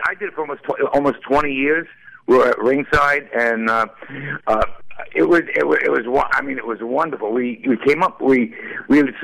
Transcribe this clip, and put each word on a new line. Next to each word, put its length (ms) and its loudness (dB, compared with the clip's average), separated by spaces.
I 80 -4
did 140 -8
it 60 -12
for 80 -6
almost 200 -8
tw-, 300 -2
almost 300 0
twenty 300 0
years, 340 0
were 120 6
at 100 0
ringside, 760 2
and, 360 0
uh, 160 2
uh, 160 2
it 140 2
was, 140 4
it 120 0
wa-, 160 2
it 80 0
was 140 0
wo-, 280 0
I 100 0
mean, 160 -6
it 80 -10
was 160 -6
wonderful. 500 -4
We, 340 -2
we 100 2
came 160 2
up, 180 -2
we, 340 2
we 100 6
had 80 4